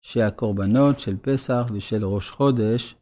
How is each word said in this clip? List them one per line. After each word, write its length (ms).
שהקורבנות 960
של 220
פסח 520
ושל 320
ראש 240
חודש 720